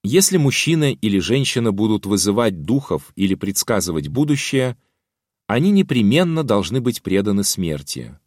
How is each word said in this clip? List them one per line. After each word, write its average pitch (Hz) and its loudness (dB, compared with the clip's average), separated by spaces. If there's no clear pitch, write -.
Если 185 2
мужчина 151 2
или 101 0
женщина 117 0
будут 107 0
вызывать 101 0
духов 92 -2
или 95 0
предсказывать 87 -4
будущее, 135 -2
они 139 2
непременно 160 2
должны 110 0
быть 120 -4
преданы 101 0
смерти. 71 -6